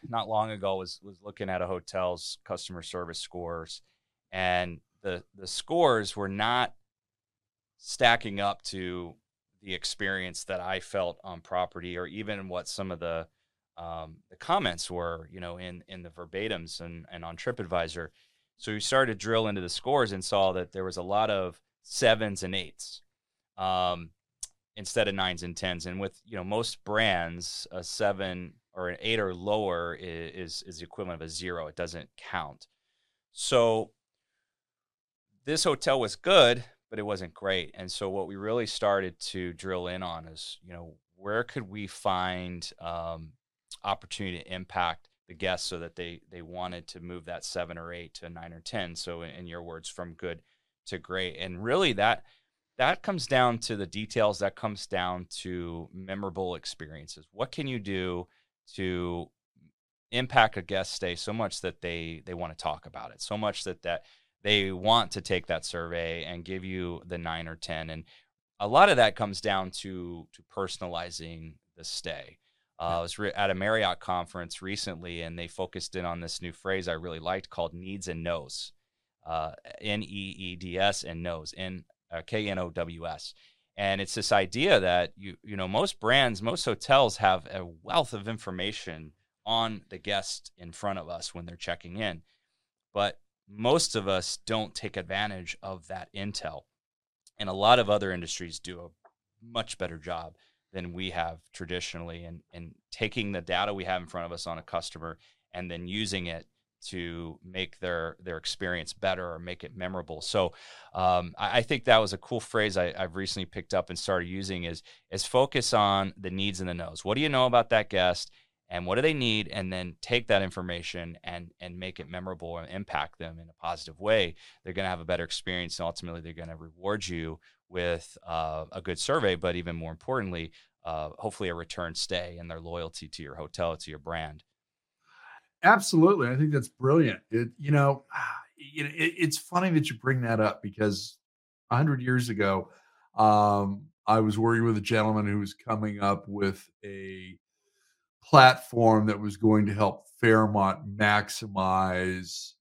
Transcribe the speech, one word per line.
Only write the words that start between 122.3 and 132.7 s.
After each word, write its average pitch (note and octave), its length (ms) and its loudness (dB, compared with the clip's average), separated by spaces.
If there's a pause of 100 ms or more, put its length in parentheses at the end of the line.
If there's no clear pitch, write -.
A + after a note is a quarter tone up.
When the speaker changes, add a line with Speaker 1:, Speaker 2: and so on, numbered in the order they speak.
Speaker 1:
and D#2+ 120 -12
impact E2 480 -4
them E2 220 -10
in E2 80 -20
a D#2+ 60 -20 (100)
positive E2 340 -8
way. G2+ 380 4 (260)
They're F#2 120 -8
gonna F#2+ 140 -2
have F2+ 120 -2
a E2 40 -12
better E2+ 200 0
experience, F2+ 560 -6
and E2+ 60 -2
ultimately E2+ 340 -8
they're E2 120 -12
gonna E2 240 -12
reward F2 520 -4
you D#2+ 320 -4 (280)
with, F2 480 -2 (100)
uh, D#2+ 440 -2
a F#2+ 100 -10
good F2 200 -4
survey, B2+ 340 4
but F2 220 0
even E2+ 180 -6
more E2 160 -6
importantly, F2 640 -4 (320)
uh, D#2 340 -6
hopefully G2+ 300 -4
a E2+ 60 -2
return E2+ 420 -8
stay F2 420 -4
and E2+ 120 -12
their E2 100 -10
loyalty E2 480 -8